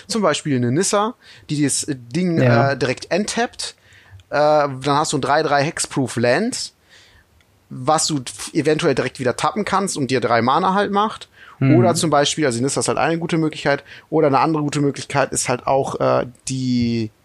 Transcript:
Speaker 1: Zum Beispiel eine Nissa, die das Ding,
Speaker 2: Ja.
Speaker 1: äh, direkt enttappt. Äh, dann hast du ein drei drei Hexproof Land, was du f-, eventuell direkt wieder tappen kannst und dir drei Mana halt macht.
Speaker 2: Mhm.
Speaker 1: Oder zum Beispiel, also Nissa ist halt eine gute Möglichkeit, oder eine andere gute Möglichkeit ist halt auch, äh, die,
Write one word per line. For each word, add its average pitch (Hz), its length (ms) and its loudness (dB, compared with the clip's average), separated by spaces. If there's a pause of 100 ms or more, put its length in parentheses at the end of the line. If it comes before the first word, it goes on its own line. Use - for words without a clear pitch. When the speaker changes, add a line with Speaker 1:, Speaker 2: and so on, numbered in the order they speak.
Speaker 1:
Zum 220 140 -2
Beispiel 147 340 0
eine 123 160 0
Nissa, 202 420 0 (360)
die 151 120 0
das - 260 0
Ding, 147 520 -2
Speaker 2:
Ja. 127 320 4
Speaker 1:
äh, 135 60 -2
direkt 127 320 -4
enttappt. - 680 -4 (540)
Äh, - 60 -6
dann 143 520 2
hast 147 240 2
du 151 60 -2
ein - 20 0
drei 143 240 2
drei 143 180 2
Hexproof - 540 -2
Land, 135 560 0 (1000)
was 139 360 0
du 156 120 -2
f-, - 340 -10
eventuell 151 440 0
direkt 127 240 -4
wieder 123 160 -2
tappen 185 280 -2
kannst 196 320 -2
und 131 140 -4
dir 131 100 0
drei 117 220 2
Mana 165 320 2
halt 202 160 0
macht. 208 380 -2 (320)
Speaker 2:
Mhm. 131 160 6
Speaker 1:
Oder 123 180 6
zum 165 160 0
Beispiel, 143 360 2
also 117 140 0
Nissa 135 200 0
ist 113 80 0
halt 117 100 0
eine 160 200 0
gute 165 200 -2
Möglichkeit, 147 460 -2 (260)
oder 156 160 2
eine 135 140 4
andere 151 240 0
gute 147 160 -2
Möglichkeit 139 500 0
ist - 180 -4
halt 123 180 -4
auch, 135 340 -2
äh, 127 260 0 (220)
die, 120 600 -2 (140)